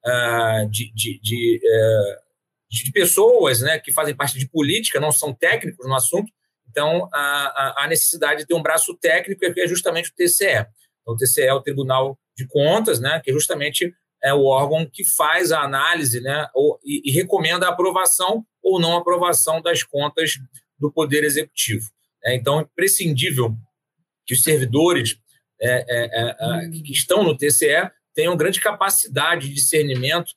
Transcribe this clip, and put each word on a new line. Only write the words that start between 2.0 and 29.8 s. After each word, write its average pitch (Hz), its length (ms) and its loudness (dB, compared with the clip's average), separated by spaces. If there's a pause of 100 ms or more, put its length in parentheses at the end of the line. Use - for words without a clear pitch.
de 117 220 -4
pessoas, 196 720 4
né, 156 180 0
que - 120 -8
fazem 151 240 -2
parte 139 240 -6
de 135 80 -4
política, 165 500 0
não 151 140 0
são 147 220 -2
técnicos 170 520 -2
no 131 80 -2
assunto, 180 380 -2 (380)
então 160 420 0
a, 143 80 -4
a, 139 640 -2
a 147 40 -2
necessidade 151 540 0
de 147 60 -12
ter 170 60 0
um 165 80 0
braço 156 340 0
técnico 185 480 0
é, 175 140 0
é 180 100 0
justamente 170 420 -4
o - 60 -20
T 180 140 2
C 196 160 2
E. 117 220 2 (340)
Então, 117 140 -6
o - 20 -6
T 127 80 0
C 139 160 0
E 131 60 4
é 135 60 4
o 135 80 0
Tribunal 135 560 -2 (200)
de 131 100 -10
Contas, 160 540 2
né, 147 200 -2
que 131 120 -2
justamente 151 600 -2 (300)
é 139 100 2
o 143 120 4
órgão 139 400 2
que - 180 -12
faz 160 480 2
a 156 100 2
análise, 139 600 0
né, 143 340 -4
ou, 143 260 2
e, 143 280 -6
e 131 40 0
recomenda 180 540 0
a - 20 2
aprovação 185 760 0 (180)
ou 190 160 2
não 170 160 2
aprovação 170 680 0
das 170 220 -2
contas 147 480 -4 (480)
do 147 120 -2
Poder 151 340 0
Executivo. 143 600 -4 (380)
É, 123 120 0
então, 143 240 0
é 151 40 -2
imprescindível 143 920 0 (720)
que - 80 -4
os 120 100 2
servidores, 143 720 2 (440)
é, 123 280 0
é, 120 160 0 (160)
é, 117 180 -4
é, 170 300 -4
que, 160 140 -14
que 139 100 -12
estão 185 280 2
no 165 140 2
T 143 160 0
C 151 160 2
E 170 240 2 (220)
tenham 170 220 0
grande 196 240 0
capacidade 170 880 -2
de 139 60 -10
discernimento 143 840 -2